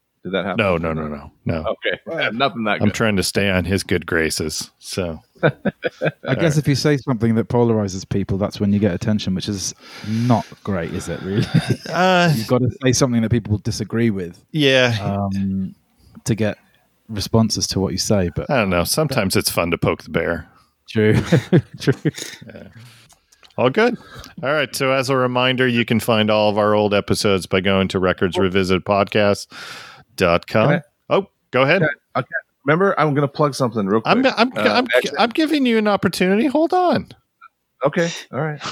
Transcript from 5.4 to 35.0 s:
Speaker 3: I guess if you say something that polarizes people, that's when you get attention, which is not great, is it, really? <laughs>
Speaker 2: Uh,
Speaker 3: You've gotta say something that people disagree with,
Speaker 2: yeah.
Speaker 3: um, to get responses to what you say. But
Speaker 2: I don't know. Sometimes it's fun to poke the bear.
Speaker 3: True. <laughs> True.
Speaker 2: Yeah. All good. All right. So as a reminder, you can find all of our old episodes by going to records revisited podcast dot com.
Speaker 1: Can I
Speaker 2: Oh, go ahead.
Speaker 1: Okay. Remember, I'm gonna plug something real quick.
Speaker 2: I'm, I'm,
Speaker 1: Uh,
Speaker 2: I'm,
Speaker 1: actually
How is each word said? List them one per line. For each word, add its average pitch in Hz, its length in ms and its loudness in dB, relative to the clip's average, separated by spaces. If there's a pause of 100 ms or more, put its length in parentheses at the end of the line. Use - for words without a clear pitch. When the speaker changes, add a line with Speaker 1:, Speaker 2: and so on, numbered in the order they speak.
Speaker 3:
I - 960 -4
guess 151 200 0
if 151 100 -2
you 143 80 2
say 147 220 2
something 117 380 -2
that 110 140 0
polarizes 107 600 0
people, 98 300 -2
that's 101 220 -4
when 101 120 2
you 101 60 2
get 98 160 2
attention, 101 400 -2
which 90 140 -4
is 98 260 -6 (340)
not 113 380 2 (180)
great, 87 300 -4
is 87 140 -8
it, 85 140 -6
really? 98 240 0 (220)
<laughs> - 240 -6
Speaker 2:
Uh, 175 420 2
Speaker 3:
You've 110 140 -2
gotta 123 220 2 (120)
say 131 100 2
something 120 300 0
that 110 80 -2
people 107 280 0
disagree 113 520 -2
with, 90 320 -8 (100)
Speaker 2:
yeah. 131 500 4
Speaker 3:
um, 98 720 -2 (500)
to 117 100 0
get 104 240 -2 (500)
responses 110 600 0
to - 120 -2
what 95 120 0
you 95 60 -4
say. 95 360 0
But - 160 -6
Speaker 2:
I 147 60 2
don't 107 140 2
know. 87 140 2
Sometimes 117 520 0
it's 98 140 2
fun 85 200 -2
to 82 80 0
poke - 240 -2
the - 80 -18
bear. 82 360 -2 (440)
Speaker 3:
True. 110 240 2
<laughs> - 680 2
True. 135 140 0 (520)
Speaker 2:
Yeah. - 220 -18 (880)
All 117 140 2
good. 220 260 2 (460)
All 135 100 -2
right. 147 240 -2
So 131 160 0
as 135 180 0
a 135 60 2
reminder, 127 500 2
you 120 180 2
can 113 160 2
find 110 300 2
all 107 200 4
of 101 80 0
our 107 160 4
old 104 200 4
episodes 98 520 2
by 95 140 0
going 95 280 2
to 98 100 -4
records 90 400 0
revisited 92 460 0
podcast 101 640 2 (680)
dot 87 300 2
com. 113 220 2
Speaker 1:
Can 156 100 2
I 151 40 -8 (320)
Speaker 2:
Oh, 196 120 0 (240)
go 127 120 2
ahead. 165 200 2 (320)
Speaker 1:
Okay. 131 120 -2 (400)
Remember, 180 340 2
I'm 151 140 2
gonna 143 140 2
plug 143 260 0
something 117 320 -2
real 104 160 2
quick. 160 120 0
Speaker 2:
I'm, 262 120 2
I'm, 233 300 0
Speaker 1:
Uh, 190 40 -2 (100)
Speaker 2:
I'm, 240 160 0 (100)
Speaker 1:
actually - 220 0